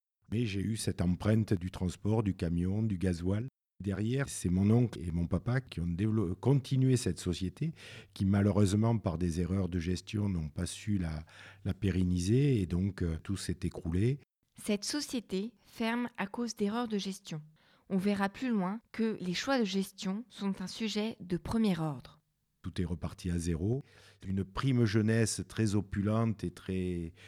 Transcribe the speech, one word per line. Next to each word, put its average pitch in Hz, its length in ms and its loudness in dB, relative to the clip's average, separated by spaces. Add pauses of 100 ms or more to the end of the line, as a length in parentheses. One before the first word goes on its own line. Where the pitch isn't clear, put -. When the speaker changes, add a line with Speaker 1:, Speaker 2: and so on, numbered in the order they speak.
(300)
Speaker 1:
Mais 117 140 0
j'ai 98 160 -2
eu 104 160 0
cette - 240 -2
empreinte 101 540 2
du 90 160 -2
transport, 101 520 0
du 95 120 2
camion, 90 480 0
du 104 160 0
gasoil. 92 480 0 (360)
Derrière, 107 460 -2
c'est - 200 -2
mon 95 220 6
oncle 117 300 4
et 85 100 -6
mon 85 160 0
papa 120 340 0
qui - 200 -8
ont 85 60 -2
dévelop-, 95 500 0
continué 131 600 2
cette 92 220 0
société 92 560 -2 (400)
qui, 104 100 0
malheureusement, 104 720 6
par 85 220 -2
des 87 220 0
erreurs 90 280 0
de 87 120 -2
gestion, 92 480 -2
n'ont 80 200 -2
pas 90 160 -6
su 104 320 -4
la, 80 220 -2 (460)
la 104 100 -2
pérenniser 95 880 2
et 87 40 0
donc, 92 360 0
euh, 85 220 0
tout 98 120 -4
s'est - 280 -4
écroulé. 92 560 -2 (440)
Speaker 2:
Cette 202 200 -2
société 233 680 -6 (140)
ferme 233 420 -4 (100)
à 196 100 -4
cause 233 260 -6
d'erreurs 220 340 -2
de 214 100 -2
gestion. 190 440 -8 (480)
On 190 80 2
verra 196 300 2
plus 262 200 -6
loin 202 320 0 (120)
que 220 280 -2
les 180 140 -4
choix 269 240 2
de 233 60 4
gestion 190 680 -4
sont 196 320 -4
un 180 60 -8
sujet 214 500 -4
de 180 180 -4
premier 214 440 2
ordre. 147 400 -6 (420)
Speaker 1:
Tout 92 180 -6
est 87 60 0
reparti 82 420 -6
à 87 80 0
zéro. 87 480 -2 (420)
Une 95 160 0
prime 120 440 2
jeunesse 110 600 4
très 107 280 0
opulente 104 720 0
et 85 60 -2
très, 90 640 -4 (160)